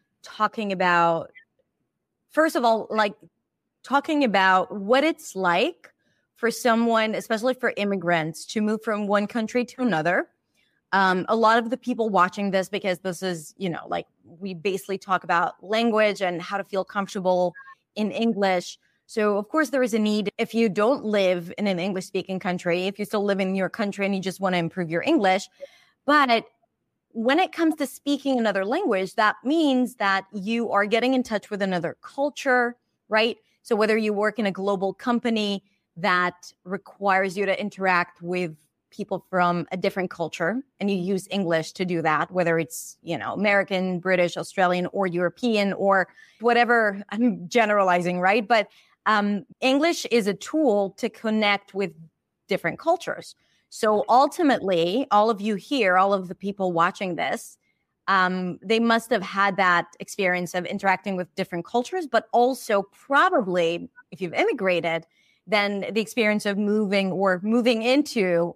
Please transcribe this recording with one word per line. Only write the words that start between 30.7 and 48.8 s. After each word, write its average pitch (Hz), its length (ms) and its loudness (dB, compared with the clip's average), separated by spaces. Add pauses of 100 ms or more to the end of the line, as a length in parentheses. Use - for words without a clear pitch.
are 202 140 2
getting 226 280 2
in 254 100 2
touch 214 260 -6
with 202 120 -4
another 175 400 -2
culture, 254 720 -2 (320)
right? 220 300 0 (240)
So - 120 -4
whether 214 220 2
you 220 160 0
work 208 260 -2
in 220 80 0
a 196 60 0
global 190 420 -2
company 220 680 -2 (320)
that 180 560 -2 (140)
requires 190 720 -2
you 202 80 -2
to 190 120 0
interact 190 640 -2
with 175 360 -4 (340)
people 190 380 -8
from 175 420 0
a 190 60 -6
different 185 320 -2
culture 175 520 -4 (200)
and 202 100 0
you 196 60 0
use 180 340 -2
English 170 400 -2
to 190 140 -6
do 175 160 -2
that, 156 300 0
whether 170 280 0
it's, - 420 -10
you 160 160 -6
know, 110 140 -6
American, 185 720 0
British, 175 340 0
Australian, 180 520 0
or 196 200 -2
European, 190 640 0
or 190 380 2 (320)
whatever, 226 600 2 (100)
I'm 202 360 0
generalizing, 185 720 2
right? 202 260 2
But, 214 220 2 (380)